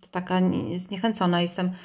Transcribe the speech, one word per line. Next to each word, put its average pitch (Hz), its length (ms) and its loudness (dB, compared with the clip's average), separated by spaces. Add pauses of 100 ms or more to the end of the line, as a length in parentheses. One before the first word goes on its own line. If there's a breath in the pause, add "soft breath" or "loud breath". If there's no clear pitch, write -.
to - 80 -20
taka 185 320 0
nie-, 180 400 0
zniechęcona 190 600 0
jestem. 180 300 0 (140 loud breath)